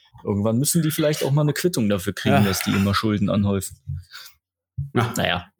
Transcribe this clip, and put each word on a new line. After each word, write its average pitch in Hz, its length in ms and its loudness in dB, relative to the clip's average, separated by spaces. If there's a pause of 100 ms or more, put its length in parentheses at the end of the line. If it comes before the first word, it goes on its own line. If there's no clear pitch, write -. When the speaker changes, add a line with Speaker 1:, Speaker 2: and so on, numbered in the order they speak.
(240)
Speaker 1:
Irgendwann 110 340 0
müssen 143 240 0
die 156 80 0
vielleicht 151 320 0
auch 139 80 -2
mal 147 120 2
eine 147 100 2
Quittung 139 360 0
dafür 101 240 0
kriegen, - 240 2
Speaker 2:
Ja. 135 60 6
Speaker 1:
dass 98 200 0
die - 80 -2
immer 98 240 2
Schulden 104 360 0
anhäufen. 98 460 0 (1160)
Speaker 2:
Ja. 117 220 0
Speaker 1:
Naja, 87 300 -2 (140)